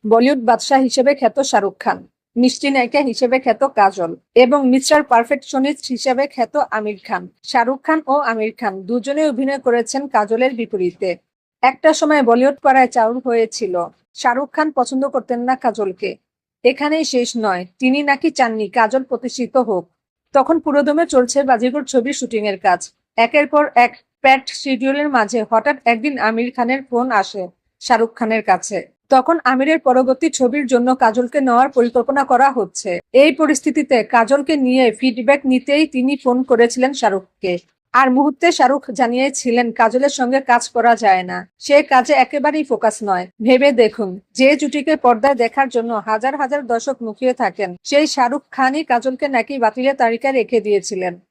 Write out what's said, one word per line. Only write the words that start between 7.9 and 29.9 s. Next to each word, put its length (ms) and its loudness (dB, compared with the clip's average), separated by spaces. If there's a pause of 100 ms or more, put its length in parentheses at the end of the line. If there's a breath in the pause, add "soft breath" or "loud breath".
ও 80 2 (100)
আমির 320 -4
খান 160 -4 (120)
দুজনেই 440 -2
অভিনয় 360 -4
করেছেন 420 -2
কাজলের 460 0
বিপরীতে। 560 -4 (540)
একটা 300 2
সময় 300 2
বলিউড 380 2
পাড়ায় 340 4
চাউর 280 0
হয়েছিল, 520 -2 (400)
শাহরুখ 360 -2
খান 200 -2
পছন্দ 380 -2
করতেন 360 -4
না 100 0
কাজলকে। 540 -6 (560)
এখানেই 400 0
শেষ 320 -2
নয়, 260 -2 (160)
তিনি 240 2
নাকি 280 0
চাননি 380 -2
কাজল 340 0
প্রতিষ্ঠিত 540 -6
হোক। 260 -2 (520)
তখন 240 2
পুরোদমে 460 0
চলছে 380 0
বাজিগর 420 0
ছবির 320 -2
শুটিংয়ের 420 -4
কাজ। 220 0 (360)
একের 300 2
পর 160 2 (120)
এক 160 4 (300)
প্যাকড 280 2 (100)
শিডিউলের 500 -2
মাঝে 300 0 (100)
হঠাৎ 360 0
একদিন 340 -2
আমির 340 -2
খানের 340 -2
ফোন 240 -2
আসে 320 -2 (380)
শাহরুখ 340 0
খানের 300 -4
কাছে। 340 -2 (320)
তখন 320 4
আমিরের 360 0
পরবর্তী 500 0